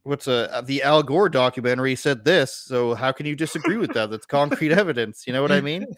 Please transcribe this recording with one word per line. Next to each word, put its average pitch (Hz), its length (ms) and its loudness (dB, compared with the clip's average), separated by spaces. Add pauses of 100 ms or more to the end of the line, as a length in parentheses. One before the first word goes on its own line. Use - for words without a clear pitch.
what's 143 240 -6
a, 123 380 0
the 139 180 -4
Al 151 200 4
Gore 165 260 2
documentary 127 680 0
said 123 300 -2
this, 151 280 4
so 120 400 -2
how 127 180 -2
can 147 140 -6
you 147 100 -6
disagree 160 420 -2
with 202 160 -4
that? 110 160 -2
That's 110 160 -10
concrete 147 460 0
<laughs> - 20 4
evidence. 131 540 0
You 123 60 -6
know 135 80 0
what 143 100 2
I 143 100 4
mean? 151 240 -6 (120)